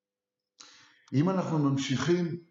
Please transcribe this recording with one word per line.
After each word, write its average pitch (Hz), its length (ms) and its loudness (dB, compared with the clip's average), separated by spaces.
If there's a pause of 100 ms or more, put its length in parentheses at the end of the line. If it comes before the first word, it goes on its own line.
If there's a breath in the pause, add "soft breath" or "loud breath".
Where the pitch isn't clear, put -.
(1120 loud breath)
אם 151 160 2
אנחנו 160 300 0
ממשיכים 147 800 0 (120)